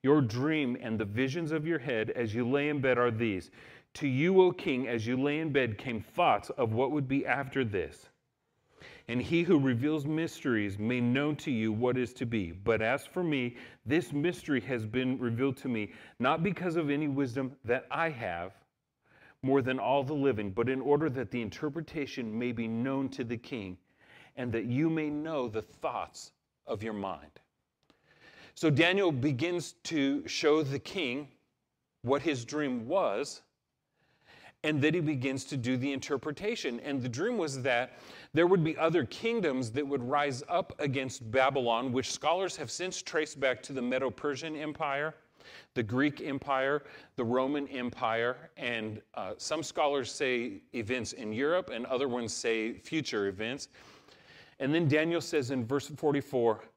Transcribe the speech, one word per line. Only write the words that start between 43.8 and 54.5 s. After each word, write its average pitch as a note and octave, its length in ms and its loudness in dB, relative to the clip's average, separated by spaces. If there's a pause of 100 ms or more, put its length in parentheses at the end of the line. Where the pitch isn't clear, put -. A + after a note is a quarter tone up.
Medo-Persian C3 720 -2
Empire, D3+ 600 -4 (580)
the B2 80 0
Greek B2+ 380 0
Empire, C#3 640 -2 (320)
the B2 80 -2
Roman C3 440 0
Empire, B2 880 -2
and, A2 460 -6 (120)
uh, G#2 220 -6
some D#3 280 -4
scholars C#3+ 480 0
say B2 500 -2 (120)
events A#2 380 -4
in G#2+ 200 -8
Europe, D3+ 380 0
and A#2+ 160 -6
other C3 200 0
ones A#2+ 260 -2
say A2+ 420 0
future A#2+ 520 -2
events. G#2+ 400 -4 (920)